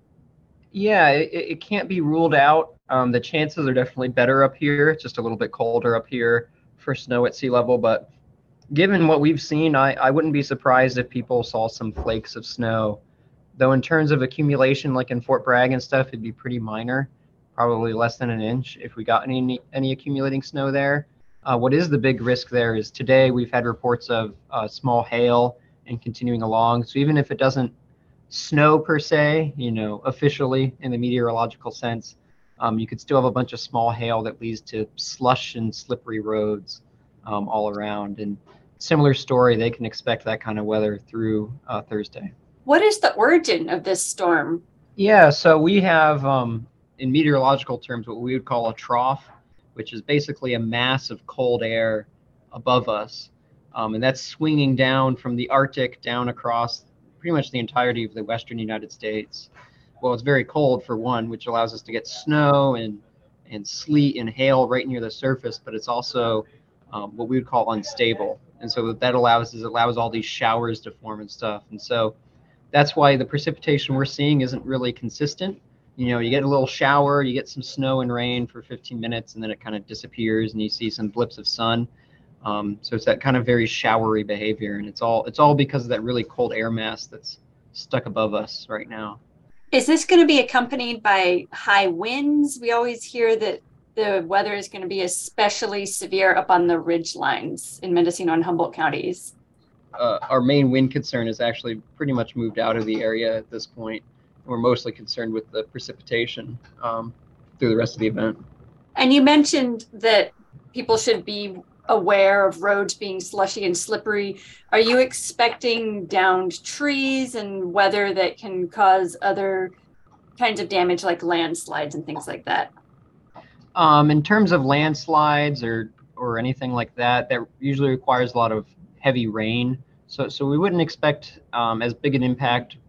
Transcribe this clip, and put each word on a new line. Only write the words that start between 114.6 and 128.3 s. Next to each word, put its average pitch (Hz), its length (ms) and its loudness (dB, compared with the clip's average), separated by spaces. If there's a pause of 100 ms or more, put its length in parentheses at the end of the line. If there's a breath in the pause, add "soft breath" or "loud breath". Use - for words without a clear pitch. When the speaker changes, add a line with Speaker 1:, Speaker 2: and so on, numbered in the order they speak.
Speaker 2:
Are 214 80 6
you 233 180 4
expecting 233 1080 0
downed 185 560 2
trees 269 720 -2
and 196 360 -6
weather 196 440 2
that 180 220 0
can 185 300 -6
cause 190 540 4
other 190 520 -2 (640)
kinds 214 200 0
of 185 100 -6
damage 180 340 0
like 175 180 -2
landslides 165 720 -4
and 151 100 -8
things - 240 -12
like - 180 -12
that? - 280 -4 (1040 loud breath)
Speaker 1:
Um, 151 340 6
in 151 140 4
terms 202 300 4
of 139 120 4
landslides 147 960 2
or, 113 300 -4 (220)
or 117 240 -4
anything 127 340 -4
like 117 220 -4
that, 123 340 0
that 123 120 -2 (180)
usually 139 300 0
requires 127 440 0